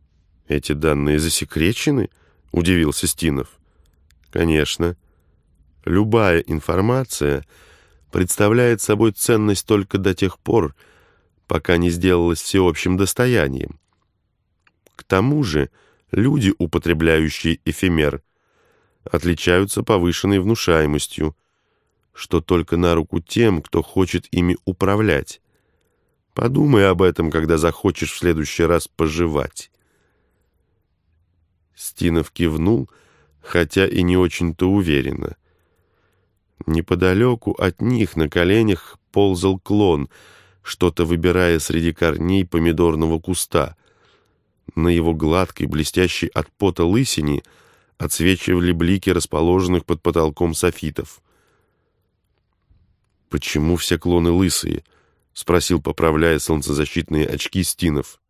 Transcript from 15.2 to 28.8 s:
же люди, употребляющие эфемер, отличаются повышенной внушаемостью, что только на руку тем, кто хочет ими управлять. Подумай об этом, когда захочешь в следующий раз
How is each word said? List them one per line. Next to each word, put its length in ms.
же 260
люди, 460
употребляющие 1080
эфемер, 560
отличаются 800
повышенной 560
внушаемостью, 960
что 260
только 380
на 180
руку 240
тем, 420
кто 200
хочет 500
ими 320
управлять. 800
Подумай 540
об 140
этом, 300
когда 260
захочешь 560
в 60
следующий 440
раз 240